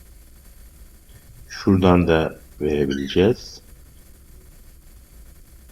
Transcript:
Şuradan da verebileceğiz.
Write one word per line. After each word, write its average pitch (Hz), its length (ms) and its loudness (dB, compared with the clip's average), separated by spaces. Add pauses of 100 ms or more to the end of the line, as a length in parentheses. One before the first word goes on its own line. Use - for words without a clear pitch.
(1500)
Şuradan 90 580 2
da 80 320 -2 (220)
verebileceğiz. 73 1000 -2 (2000)